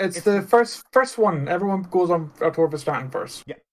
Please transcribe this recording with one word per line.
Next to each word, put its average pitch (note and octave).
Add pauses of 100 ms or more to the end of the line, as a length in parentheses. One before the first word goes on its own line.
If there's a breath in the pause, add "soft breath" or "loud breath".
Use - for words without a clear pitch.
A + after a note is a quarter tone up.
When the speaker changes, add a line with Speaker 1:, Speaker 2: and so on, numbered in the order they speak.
Speaker 1:
it's F#3
Speaker 2:
It's E3+
Speaker 1:
the G3+
first, A#3 (100)
first -
one. F3+
Everyone F#3+
goes F3+
on D#3+
atorvastatin D3+
first. -
Speaker 2:
Yeah. - (180)